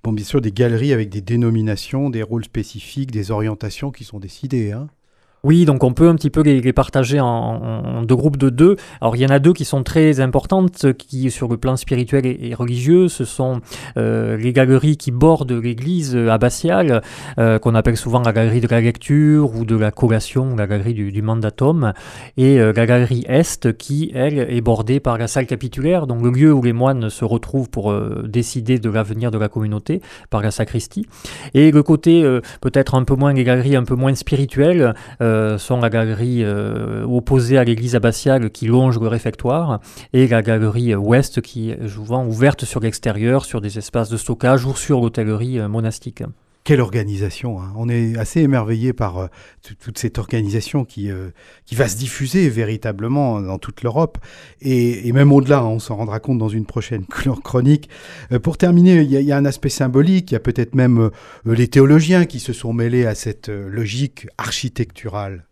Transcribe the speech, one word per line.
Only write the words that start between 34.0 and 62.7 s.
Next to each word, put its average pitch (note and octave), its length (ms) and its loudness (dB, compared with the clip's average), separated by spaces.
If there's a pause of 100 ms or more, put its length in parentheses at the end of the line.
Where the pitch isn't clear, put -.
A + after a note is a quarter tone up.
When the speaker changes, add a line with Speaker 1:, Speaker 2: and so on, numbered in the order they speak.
Speaker 2:
spirituelles, C#3 800 2 (280)
euh, A2+ 120 2 (240)
sont B2 220 -4
la A#2 100 0
galerie, A2+ 540 -2
euh, G#2+ 640 -4
opposée B2 500 2
à B2+ 60 6
l'église A#2 320 0
abbatiale A#2 560 0
qui - 160 -8
longe B2 320 4
le A2+ 80 -2
réfectoire B2 720 -2 (340)
et C3 140 6
la A2+ 160 2
galerie, A2 500 0
euh, G2+ 40 0
ouest A#2 440 0
qui A2 300 -10
est - 160 -10
souvent G#2+ 360 -6
ouverte B2+ 420 0
sur - 160 -6
l'extérieur, A2+ 600 -2
sur - 160 -8
des G#2 200 -8
espaces A2 300 -6
de A2+ 80 -6
stockage B2 480 0
ou C3+ 100 -4
sur C3 260 0
l'hôtellerie, A#2 560 -2
euh, G#2+ 100 -4
monastique. A2 540 -6 (440)
Speaker 1:
Quelle C#3+ 140 4
organisation, G#2 800 -6
hein. F#2+ 160 -12
On A#2 140 -4
est A#2 280 -2
assez A2 220 -2
émerveillé B2 540 0
par, G2 240 -4
euh, F#2 100 -6 (400)
tout, - 80 -20
toute - 220 -16
cette - 200 -6
organisation A2+ 680 -4
qui, G2+ 260 -10
euh, F#2 200 -10 (340)
qui A#2 100 -10
va A#2 140 0
se G2 80 -8
diffuser C#3 500 -2
véritablement A2 920 -2
dans F#2+ 160 -6
toute - 260 -14
l'Europe. C3+ 340 -2 (440)
Et, A#2+ 480 0
et - 20 -2
même C#3 220 6
au-delà, C#3 260 4
hein, A#2+ 60 0
on A2 140 -2
s'en A2 180 -10
rendra A2 240 -6
compte C3 160 -4
dans A2 100 -2
une G#2+ 180 -4
prochaine G#2+ 400 -8
<laughs> - 380 -4
chronique. C#3 460 2 (420)
Euh, B2 80 0
pour D#3+ 180 -4
terminer, F3 440 6
il C#3 100 2
y C3+ 60 2
a, - 20 2
il C#3 80 0
y C#3+ 60 2
a C#3 40 2
un C#3 60 2
aspect C#3 240 -2
symbolique, D3 640 2
il B2+ 40 -2
y - 20 -2
a - 20 -2
peut-être A#2+ 340 -4
même, B2 260 4
euh, - 540 -4
les A#2 140 2
théologiens D#3 560 4
qui C#3 160 -6
se A#2 140 -8
sont A#2 180 -8